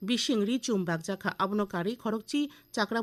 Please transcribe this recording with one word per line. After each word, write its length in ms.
বিশিং 360
রিচুম 300
বাগজাখা। 400
আবনো 300
কারি 280
খরকচি 380
চাকরা 280